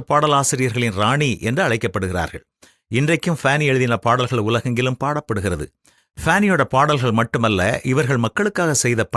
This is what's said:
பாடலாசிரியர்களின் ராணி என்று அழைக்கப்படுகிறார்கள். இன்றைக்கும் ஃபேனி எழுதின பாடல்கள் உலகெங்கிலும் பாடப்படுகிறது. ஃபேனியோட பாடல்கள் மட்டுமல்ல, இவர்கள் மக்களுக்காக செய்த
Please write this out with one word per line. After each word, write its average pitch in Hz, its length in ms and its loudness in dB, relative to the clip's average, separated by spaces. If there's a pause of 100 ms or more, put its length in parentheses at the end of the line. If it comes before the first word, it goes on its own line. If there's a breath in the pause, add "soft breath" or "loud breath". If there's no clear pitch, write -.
பாடலாசிரியர்களின் 135 840 0
ராணி 117 480 0
என்று 131 240 -2
அழைக்கப்படுகிறார்கள். 95 760 -2 (460 soft breath)
இன்றைக்கும் 151 560 0
ஃபேனி 143 200 2
எழுதின 127 340 2
பாடல்கள் 123 420 0
உலகெங்கிலும் 120 640 0
பாடப்படுகிறது. 101 640 -4 (580 soft breath)
ஃபேனியோட 185 380 2
பாடல்கள் 131 480 2
மட்டுமல்ல, 110 720 0
இவர்கள் 131 340 0
மக்களுக்காக 170 560 -2
செய்த 117 440 0